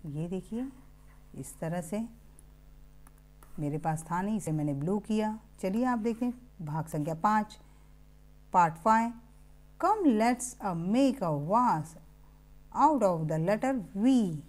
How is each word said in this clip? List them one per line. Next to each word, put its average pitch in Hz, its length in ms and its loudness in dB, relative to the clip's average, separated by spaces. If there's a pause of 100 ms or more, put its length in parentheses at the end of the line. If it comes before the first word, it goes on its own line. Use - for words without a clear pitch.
ये 151 200 -6
देखिए 214 400 -6 (680)
इस - 220 -12
तरह 165 220 -4
से, 208 240 -6 (1500)
मेरे 147 180 -4
पास 160 260 -2
था 175 180 -4
नहीं, 214 160 -2
इसे 165 140 -4
मैंने 151 240 -2
ब्लू 165 240 -2
किया। 214 380 -2 (240)
चलिए 202 240 -2
आप 247 140 0
देखें 233 320 -2 (300)
भाग 156 260 -4
संख्या 156 300 -4
पाँच, 214 400 0 (960)
पार्ट 175 220 6
फ़ाइव, 226 360 2 (680)
come 392 280 4 (120)
let's, 240 280 2 (140)
uh, 190 140 -2 (120)
make 254 340 2
a 170 100 0 (120)
vase 190 520 0 (840)
out 277 260 6
of 165 240 2
the 156 120 0
letter 220 340 0 (220)
V 240 200 4 (340)